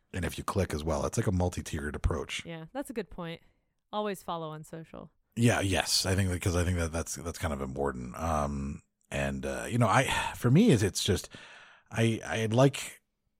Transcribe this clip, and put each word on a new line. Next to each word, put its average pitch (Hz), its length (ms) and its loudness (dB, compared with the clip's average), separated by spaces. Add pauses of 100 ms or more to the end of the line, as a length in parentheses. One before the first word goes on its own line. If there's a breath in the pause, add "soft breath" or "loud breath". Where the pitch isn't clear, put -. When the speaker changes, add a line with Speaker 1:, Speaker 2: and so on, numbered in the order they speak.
(120)
Speaker 1:
And 87 140 -4
if - 100 -6
you - 80 -8
click 90 300 0
as 76 100 -6
well, 71 220 0
it's - 100 -2
like 117 100 0
a 104 60 0
multi-tiered 78 640 -2
approach. - 480 -4
Speaker 2:
Yeah, 165 300 -12
that's 277 160 -8
a - 20 -10
good 214 160 -8
point. 165 320 -10 (540)
Always 208 280 -4
follow 165 280 -6
on 156 140 -12
social. - 460 -14 (260)
Speaker 1:
Yeah, 117 240 4
yes. 92 440 0
I 95 120 2
think 95 140 2
that, 87 120 -2
'cause 87 140 2
I 87 80 4
think 90 140 2
that 80 140 -2
that's, 80 220 -4
that's 78 240 -8
kind 76 160 -2
of 69 80 -4
important. 65 580 -4
Um, 73 600 -2 (280)
and, 69 360 -2
uh, 117 240 -4
you 120 80 0
know, 120 80 6
I, 107 260 4 (240 loud breath)
for 120 140 2
me, 202 200 8
is 107 120 6
it's 92 220 0
just, 92 240 2 (640 loud breath)
I, 113 340 2
I 113 200 -2
like 123 540 4 (400)